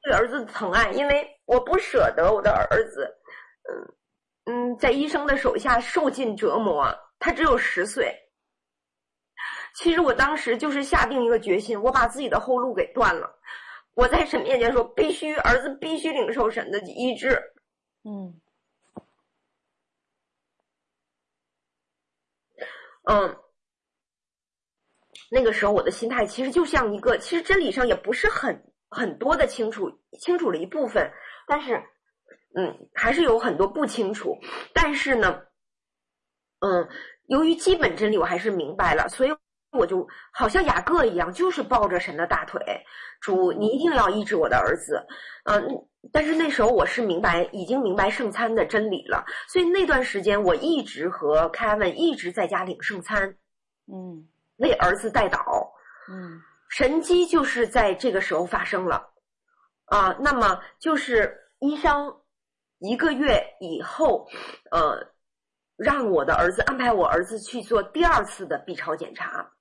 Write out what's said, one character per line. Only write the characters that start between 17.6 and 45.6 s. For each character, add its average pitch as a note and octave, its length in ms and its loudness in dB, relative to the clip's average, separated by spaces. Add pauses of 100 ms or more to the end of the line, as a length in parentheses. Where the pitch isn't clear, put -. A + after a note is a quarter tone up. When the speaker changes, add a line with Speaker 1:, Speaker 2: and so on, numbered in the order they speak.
Speaker 2:
嗯。 F#3+ 360 -14 (4000)
Speaker 1:
嗯， G3+ 280 2 (1900)
那 B3+ 120 4
个 A3+ 100 4
时 G#3 140 0
候 G#3 60 4
我 G3 100 4
的 - 80 2
心 A3+ 180 -6
态 B3 160 0
其 A#3+ 200 -6
实 C4+ 60 -2
就 F4 140 4
像 B3+ 280 0
一 G#3 80 -6
个， A#3 180 2
其 - 180 -4
实 E4 60 0
真 G4 160 2
理 E4 120 0
上 B3 160 0
也 G#3 80 2
不 - 180 -4
是 - 160 0
很， - 360 -4 (260)
很 G3 280 -6
多 C#4+ 180 2
的 C#4 100 4
清 A3 240 -4
楚， G#3+ 200 -6 (300)
清 F4+ 180 0
楚 D4+ 120 0
了 E3 60 -2
一 E3 80 -4
部 C#4 220 -2
分， G3+ 240 0 (360)
但 D4 140 0
是， B3+ 220 -4 (720)
嗯， - 400 -4
还 A#3 180 0
是 E4 100 2
有 A#3 160 4
很 A#3 180 -2
多 F#3+ 100 2
不 D4 180 -2
清 G#3+ 280 -2
楚。 - 260 -6 (340)
但 D4+ 220 2
是 C#4 220 0
呢， F#3+ 260 0 (1160)
嗯， F3+ 280 0 (380)
由 C#4+ 180 2
于 E4 100 4
基 F#4 200 4
本 C4 220 0
真 G#3+ 140 0
理 G#3+ 60 2
我 E3 80 2
还 F3 140 -2
是 G3+ 120 -2
明 E3+ 260 -4
白 F3+ 180 2
了， - 140 0
所 C4 180 0
以 D4+ 100 0 (360)
我 A#3 140 2
就 F#3 200 -2 (260)
好 A#3+ 160 0
像 F#4 160 2
雅 F3 160 2
各 D#4+ 240 2
一 G3+ 120 2
样， F3 160 -2
就 F4+ 180 2
是 D4+ 100 -4
抱 G#3+ 280 2
着 F3+ 100 0
神 D#3+ 180 -4
的 E3+ 100 -2
大 E3 180 -2
腿 - 160 -8 (600)
，“主， F#3 320 2
你 G#3 160 0
一 B3+ 100 0
定 E4 160 2
要 A3 140 6
医 G#3 140 0
治 G#3 140 -2
我 D#3 120 2
的 B2 100 4
儿 A2+ 180 2
子。” - 280 -4 (400)
嗯， G#3 440 -2 (240)